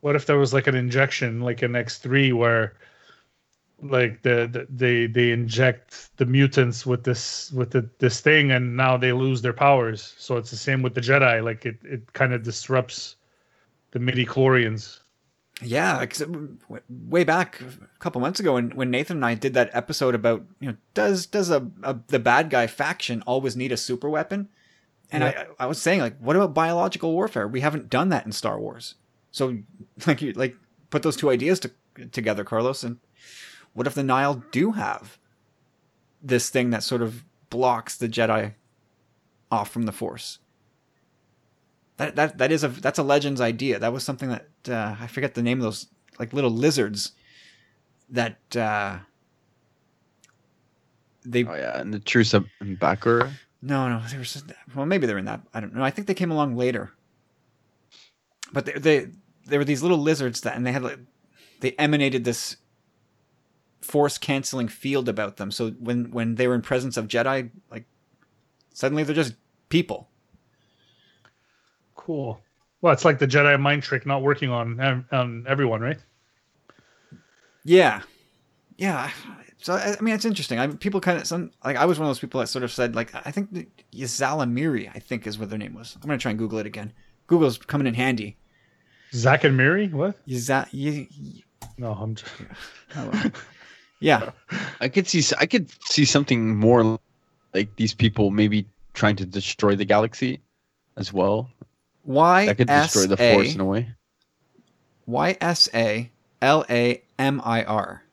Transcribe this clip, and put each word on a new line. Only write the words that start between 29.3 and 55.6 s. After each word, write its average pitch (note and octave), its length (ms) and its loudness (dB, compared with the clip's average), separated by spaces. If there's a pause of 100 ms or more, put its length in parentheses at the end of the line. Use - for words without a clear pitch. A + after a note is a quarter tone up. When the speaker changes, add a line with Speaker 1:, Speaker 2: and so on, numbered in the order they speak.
Speaker 2:
So, C3 260 -2 (220)
<laughs> - 260 -10
like, D3+ 140 2
you, C#3 120 -4
like, B2+ 240 -4 (340)
put D3+ 120 -2
those D#3 140 0
two D3+ 140 2
ideas C#3 300 2
to-, B2 100 -10 (420)
together, G#2+ 320 -2
Carlos, A#2+ 380 -2
and A#2+ 160 -8 (720)
what - 140 -4
if C3 80 -4
the C#3+ 80 -2
Nihil C3+ 400 0 (100)
do F3+ 200 2
have G#2 460 -8 (1040)
this B2+ 280 0
thing B2 200 2
that A2 120 -2
sort B2 200 -2
of A#2 220 -8 (260)
blocks A#2+ 460 0
the A#2+ 120 -4
Jedi A2 460 0 (960)
off G#2 200 -2
from A#2 140 -4
the G#2+ 80 -4
Force? - 460 -10 (1600)
That, C#3+ 180 -4
that, D3+ 220 0
that C#3+ 140 2
is D#3 120 0
a, D3 40 2
that's C3+ 300 -4
a D#3+ 40 0
Legends C#3+ 380 2
idea. A#2 380 0
That A2 140 0
was B2+ 120 -6
something C3+ 260 -6
that, A#2 160 -8 (220)
uh, A2 320 -6
I A#2 60 -12
forget C3+ 280 -6
the B2 80 -2
name A#2+ 160 0
of B2+ 60 -2
those, G#2+ 220 -4 (320)
like, A#2 140 -8
little C3+ 180 2
lizards A2+ 640 0 (960)
that, A#2+ 280 -2 (180)
uh, G#2 420 -2 (2250)
they B2 200 0
Speaker 3:
Oh, E2+ 100 -8
yeah, B1+ 260 -6
and F2 120 -8
the G#2+ 60 -6
Truce A2+ 360 2
of G2 120 4 (160)
Bakura? G#2 680 0 (320)
Speaker 2:
No, C3 260 -2
no, A#2 120 -2 (100)
they C#3 60 -10
were C3 60 -10
s-, C#3 200 -12 (320)
well, C#3 120 -4
maybe E3+ 200 0
they're G#2 120 -2
in F#2+ 60 -6
that. G#2 160 -8 (120)
I A#2 80 -8